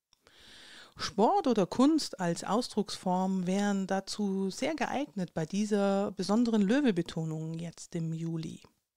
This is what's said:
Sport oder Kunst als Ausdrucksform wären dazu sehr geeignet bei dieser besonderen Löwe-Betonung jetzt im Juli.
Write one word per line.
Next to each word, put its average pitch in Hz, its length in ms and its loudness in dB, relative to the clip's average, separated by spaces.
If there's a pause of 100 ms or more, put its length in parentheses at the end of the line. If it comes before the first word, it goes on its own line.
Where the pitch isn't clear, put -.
(960)
Sport 294 520 2
oder 214 180 4
Kunst 285 540 2
als 170 240 -2
Ausdrucksform 190 1040 -2
wären 196 400 0
dazu 196 640 -2
sehr 302 260 -4
geeignet - 580 -4
bei 160 120 -2
dieser 202 640 0
besonderen 214 500 2
Löwe-Betonung 165 920 0
jetzt 165 420 -10
im 165 160 -2
Juli. 165 480 -6 (360)